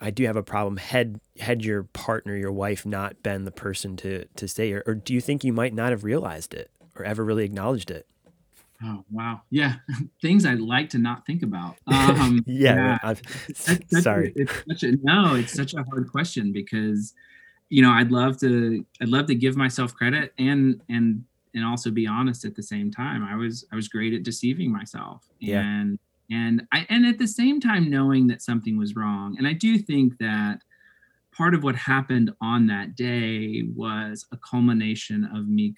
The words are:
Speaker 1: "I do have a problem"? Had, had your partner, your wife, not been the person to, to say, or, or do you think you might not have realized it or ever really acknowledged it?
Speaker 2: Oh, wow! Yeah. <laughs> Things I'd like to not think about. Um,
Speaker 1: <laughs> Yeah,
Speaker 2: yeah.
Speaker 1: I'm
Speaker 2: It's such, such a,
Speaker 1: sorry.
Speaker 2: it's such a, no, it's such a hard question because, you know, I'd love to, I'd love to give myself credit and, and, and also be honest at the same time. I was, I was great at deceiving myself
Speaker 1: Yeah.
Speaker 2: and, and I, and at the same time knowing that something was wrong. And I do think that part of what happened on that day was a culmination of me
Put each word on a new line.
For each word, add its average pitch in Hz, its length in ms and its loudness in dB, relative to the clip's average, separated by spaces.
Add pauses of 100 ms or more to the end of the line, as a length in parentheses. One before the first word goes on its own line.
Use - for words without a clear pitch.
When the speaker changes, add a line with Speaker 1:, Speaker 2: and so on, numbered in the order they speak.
Speaker 1:
"I 107 100 -4
do 120 160 0
have 110 100 -2
a 107 60 -2
problem"? 101 340 -4
Had, 113 440 -2 (180)
had 113 260 -2
your 104 200 -2
partner, - 520 -6
your 98 160 -4
wife, 98 320 -4
not 101 380 -6
been 98 220 -4
the 95 80 -8
person 95 460 -8
to, 95 260 -8 (120)
to 101 120 -8
say, 110 240 -2
or, 101 140 -4
or 113 80 0
do 107 200 -4
you 123 60 2
think 143 240 -2
you 127 80 2
might 117 220 0
not 113 160 -2
have 104 140 -2
realized 104 500 -4
it - 160 -12 (260)
or 95 80 -12
ever 107 200 -4
really 107 200 0
acknowledged 101 460 -4
it? 82 160 -12 (760)
Speaker 2:
Oh, 104 280 -10
wow! 113 400 -8
Yeah. 135 260 0 (220)
<laughs> - 240 -8
Things 185 240 6
I'd 123 140 0
like 123 300 -2
to 135 80 -2
not 120 280 -2
think 170 160 -4
about. 90 340 -6 (100)
Um, 135 560 4
Speaker 1:
<laughs> - 40 -8
Yeah, 127 280 6
Speaker 2:
yeah. 95 280 2
Speaker 1:
I'm 110 140 -2 (320)
Speaker 2:
It's - 160 -12
such, 175 140 4 (100)
such 170 100 4
a, 175 40 6
Speaker 1:
sorry. 175 340 2
Speaker 2:
it's 139 160 0 (160)
such 156 140 -4
a, 123 200 4
no, 160 340 6
it's 120 160 0
such 139 220 -4
a 147 100 -4
hard 127 260 -4
question 135 400 -2
because, 104 640 -2 (560)
you 135 140 6
know, 123 80 10
I'd 120 200 6
love 127 300 2
to, 117 440 2 (180)
I'd 113 80 0
love 143 160 4
to 147 80 2
give 131 200 2
myself 127 400 0
credit 135 440 0
and, 135 500 2
and, 117 340 2 (320)
and 117 80 -2
also 120 280 -2
be 113 160 0
honest 120 400 -2
at 107 80 -8
the 107 80 -10
same 104 280 -4
time. 123 320 -6
I 101 140 -6
was, 117 340 -6
I 110 60 -10
was 107 100 -6
great 110 280 -4
at 90 80 -6
deceiving 127 500 -2
myself 101 560 -10 (120)
Speaker 1:
Yeah. 101 200 -2
Speaker 2:
and, 104 380 -2 (320)
and 117 420 0
I, 160 160 0
and 240 160 4
at 240 140 2
the 240 100 0
same 262 320 0
time 190 300 2
knowing 135 380 4
that 117 120 0
something 110 380 -2
was 104 180 -4
wrong. 101 400 -4
And 131 100 -2
I 151 60 0
do 220 260 2
think 135 400 2
that 107 440 -2 (720)
part 175 220 2
of 151 80 0
what 131 140 0
happened 131 640 2
on 117 280 4
that 101 280 -4
day 113 680 -2 (120)
was 107 560 -6
a 123 60 -12
culmination 110 960 0
of 107 140 -6
me 107 300 0